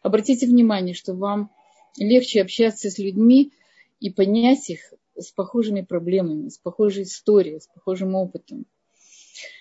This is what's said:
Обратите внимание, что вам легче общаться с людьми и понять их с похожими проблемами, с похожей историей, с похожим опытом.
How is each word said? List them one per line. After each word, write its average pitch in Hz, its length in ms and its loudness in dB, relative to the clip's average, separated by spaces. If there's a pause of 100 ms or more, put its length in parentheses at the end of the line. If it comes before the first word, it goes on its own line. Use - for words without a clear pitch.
Обратите 220 420 0
внимание, 214 480 2
что 185 220 -10
вам 202 360 -6 (460)
легче 226 440 2
общаться 214 500 -2
с - 80 -12
людьми 226 520 4 (480)
и 196 120 -6
понять 233 580 0
их - 240 -16 (240)
с - 140 -16
похожими 208 500 -4
проблемами, 175 680 -4
с - 100 -20
похожей 196 440 -2
историей, 185 560 0
с - 80 -20
похожим 190 460 -6
опытом. - 540 -8 (920)